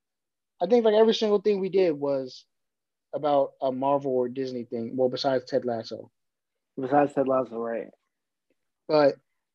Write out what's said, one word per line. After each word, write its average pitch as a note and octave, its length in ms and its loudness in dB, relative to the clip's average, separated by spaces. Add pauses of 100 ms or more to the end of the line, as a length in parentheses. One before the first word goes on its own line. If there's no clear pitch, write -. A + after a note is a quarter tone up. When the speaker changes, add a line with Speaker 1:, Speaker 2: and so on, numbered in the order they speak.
(600)
Speaker 1:
I F3+ 60 0
think, A#3 180 4
like, G#3+ 100 4
every A3 200 6
single G#3 260 0
thing G#3 180 0
we F#3+ 100 -4
did F3+ 240 2
was C#3 520 -4 (680)
about C#3+ 480 0
a C3+ 120 -2
Marvel C#3 400 -2
or B2 160 0
Disney B2+ 360 -8
thing. A#2 320 -8
Well, B2+ 120 2
besides C3 380 -2
Ted B2 180 -2
Lasso. A2+ 460 -8 (680)
Speaker 2:
Besides C#3+ 340 2
Ted C#3 120 0
Lasso, B2+ 320 -2
right. A#2 300 -8 (960)
Speaker 1:
But D3+ 300 4 (380)